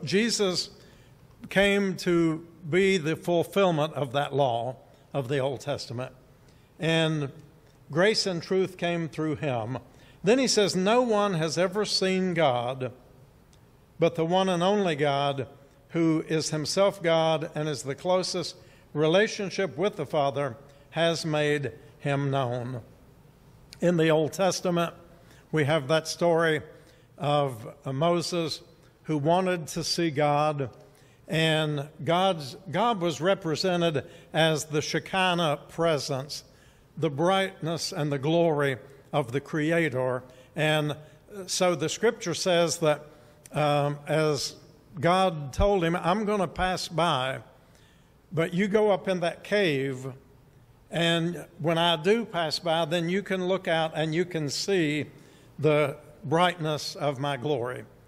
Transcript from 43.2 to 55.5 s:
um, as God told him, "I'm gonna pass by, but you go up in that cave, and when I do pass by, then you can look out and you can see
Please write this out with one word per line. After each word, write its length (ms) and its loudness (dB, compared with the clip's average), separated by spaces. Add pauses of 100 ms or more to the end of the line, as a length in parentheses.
um, 540 0
as 480 0 (440)
God 540 2
told 300 4
him, 120 2
"I'm 300 0
gonna 220 0
pass 400 -4
by, 520 0 (920)
but 220 0
you 140 2
go 240 4
up 160 0
in 120 0
that 240 -4
cave, 680 0 (800)
and 560 -2 (140)
when 180 0
I 180 4
do 300 2
pass 320 -2
by, 280 0
then 220 -2
you 140 -2
can 260 -4
look 200 -2
out 260 0
and 220 -2
you 100 0
can 240 -4
see 560 0 (540)